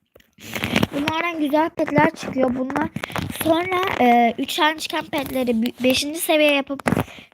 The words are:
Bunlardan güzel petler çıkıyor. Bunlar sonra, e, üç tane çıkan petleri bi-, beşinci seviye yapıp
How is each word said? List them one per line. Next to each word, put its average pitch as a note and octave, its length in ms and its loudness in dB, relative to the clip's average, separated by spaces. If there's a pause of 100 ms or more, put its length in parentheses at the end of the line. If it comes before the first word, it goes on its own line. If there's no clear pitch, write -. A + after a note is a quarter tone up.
(960)
Bunlardan D#4+ 460 -2
güzel D4+ 300 2
petler D4 400 2
çıkıyor. C4 440 -2
Bunlar C#4 340 -2 (540)
sonra, F4+ 380 0 (200)
e, A#3+ 380 6
üç C4+ 180 -6
tane D#4+ 220 2
çıkan D#4 260 -4
petleri C4 580 -2
bi-, B3 200 -2
beşinci C#4+ 380 2
seviye D4+ 320 4
yapıp C#4 300 -2 (520)